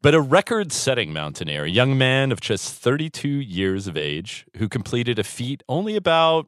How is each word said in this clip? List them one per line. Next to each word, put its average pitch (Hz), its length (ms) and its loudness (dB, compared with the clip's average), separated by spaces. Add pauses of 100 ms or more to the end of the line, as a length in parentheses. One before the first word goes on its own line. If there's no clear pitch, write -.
but 147 120 6
a 160 80 8
record-setting 135 880 2
mountaineer, 76 540 -6
a 80 40 -2
young 127 280 4
man 131 340 2
of 110 80 -4
just - 360 -4
thirty-two 151 520 -2
years 98 600 -2
of 80 100 -6
age 76 480 -6 (120)
who 107 120 -2
completed 120 500 -4
a 101 40 -2
feat 127 440 -8
only 208 300 -2
about 165 500 2